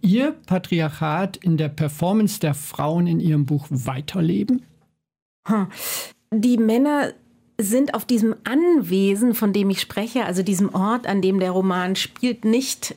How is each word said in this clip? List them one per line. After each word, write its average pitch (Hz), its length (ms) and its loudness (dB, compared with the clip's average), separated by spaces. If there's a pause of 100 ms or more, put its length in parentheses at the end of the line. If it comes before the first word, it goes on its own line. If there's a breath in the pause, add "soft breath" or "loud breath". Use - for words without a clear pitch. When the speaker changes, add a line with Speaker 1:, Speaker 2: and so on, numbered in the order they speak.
Speaker 1:
ihr 247 300 2 (120)
Patriarchat 165 920 -2
in 165 180 0
der 151 140 -2
Performance 185 720 0
der 151 120 0
Frauen 160 540 -2
in 165 140 0
ihrem 151 260 2
Buch 147 240 -2
weiterleben? 170 960 -2 (840)
Speaker 2:
Hm. 202 200 0 (640 loud breath)
Die 233 240 2
Männer 262 560 2 (480)
sind 247 300 0
auf - 140 -6
diesem 220 280 2 (100)
Anwesen, 220 880 2
von 214 180 0
dem 196 160 2
ich 190 140 0
spreche, 233 420 -4
also 185 180 -2
diesem 185 320 0
Ort, 226 320 0
an 196 140 0
dem 190 200 2
der 185 100 0
Roman 185 440 0
spielt, - 520 -4
nicht 254 500 0